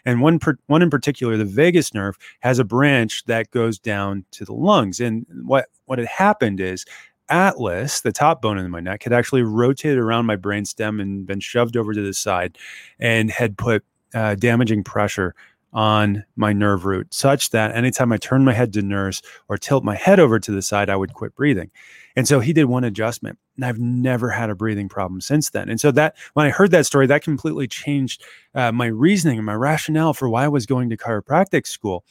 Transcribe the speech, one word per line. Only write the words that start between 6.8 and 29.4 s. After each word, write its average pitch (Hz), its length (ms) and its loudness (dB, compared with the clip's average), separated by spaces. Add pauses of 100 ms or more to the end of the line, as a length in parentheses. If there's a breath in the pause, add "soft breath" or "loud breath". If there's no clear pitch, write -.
Atlas, 139 720 -2
the 120 100 -2
top 156 320 0
bone 104 160 0
in 90 100 -6
my 87 100 -8
neck, 90 220 -8
had 117 120 -2
actually 120 280 2
rotated 123 560 0
around 117 300 0
my 107 80 0
brain 101 300 -4
stem 107 340 -6
and 98 260 -6
been 98 140 -8
shoved 120 360 -2
over 107 200 -2
to 104 80 -2
the 98 100 -4
side 92 460 -4 (400 loud breath)
and 113 320 2
had 110 260 -2
put, 110 260 0 (300)
uh, 110 220 0
damaging 110 480 2
pressure 101 500 -2 (400 soft breath)
on 107 500 2 (140)
my 107 160 2
nerve 101 320 0
root, 98 280 -4
such 139 360 0
that 110 260 0
anytime 120 380 0
I 110 40 0
turned 135 280 2
my 131 80 4
head 113 200 0
to 104 80 -2
nurse 98 400 -4 (280 loud breath)
or 104 80 -4
tilt 135 260 -2
my 107 120 -2
head 190 220 4
over 117 220 6
to 104 120 -8
the 98 100 -2
side, 101 280 -2
I 98 60 0
would 98 180 -4
quit 107 220 -12
breathing. 123 340 -2 (460 loud breath)
And 127 120 2
so 143 120 4
he 123 120 -2
did 156 140 4
one 123 180 0
adjustment, 110 540 -6 (200)
and 131 60 -8
I've 123 140 -4
never 123 540 0
had 117 180 -4
a 104 60 -4
breathing 101 340 -4
problem 92 320 -6
since 147 300 0
then. 101 180 -8
And 113 100 -4
so 147 120 4
that, 151 240 2 (180 loud breath)
when 147 140 4
I - 20 4
heard 190 220 4
that 165 160 6
story, 135 180 4
that 143 160 4
completely 143 460 -4
changed, - 560 -4 (320 loud breath)
uh, 123 160 0
my 120 160 0
reasoning 151 500 2
and 107 80 -4